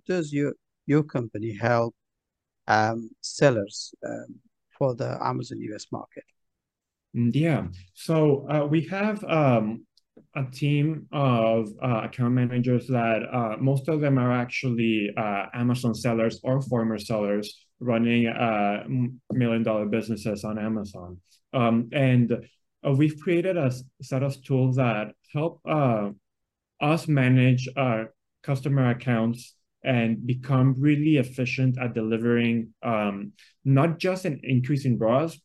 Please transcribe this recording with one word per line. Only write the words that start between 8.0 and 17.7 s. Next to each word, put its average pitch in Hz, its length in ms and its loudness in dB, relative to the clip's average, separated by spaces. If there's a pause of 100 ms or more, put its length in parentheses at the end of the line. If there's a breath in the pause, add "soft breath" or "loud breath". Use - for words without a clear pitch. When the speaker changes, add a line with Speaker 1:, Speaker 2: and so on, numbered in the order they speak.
Speaker 2:
uh, 147 160 0
we 156 220 2
have, 208 360 -2
um, 120 640 2 (500)
a 139 100 -4
team 147 640 -2
of, 113 580 2 (120)
uh, 120 220 0
account 123 300 -2
managers 123 540 0
that, 113 340 0 (100)
uh, 113 280 -2
most 135 280 0
of 156 140 0
them 139 160 2
are 123 140 2
actually, 117 840 0
uh, 104 380 -2
Amazon 123 400 0
sellers 113 500 0
or 131 180 0
former 113 360 -2
sellers 104 680 -4 (140)